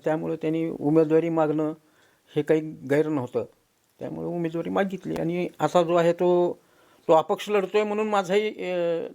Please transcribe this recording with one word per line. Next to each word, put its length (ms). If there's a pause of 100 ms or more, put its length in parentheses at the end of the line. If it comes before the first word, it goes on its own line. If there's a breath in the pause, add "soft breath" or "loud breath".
त्यामुळे 300
त्यांनी 340
उमेदवारी 600
मागणं 440 (640 soft breath)
हे 60
काही 200
गैर 460
नव्हतं, 380 (540)
त्यामुळे 280
उमेदवारी 420
मागितली 460
आणि 320 (120)
असा 240
जो 120
आहे 180
तो, 460 (480 soft breath)
तो 60
अपक्ष 360
लढतोय 340
म्हणून 240
माझाही, 420
अ, 640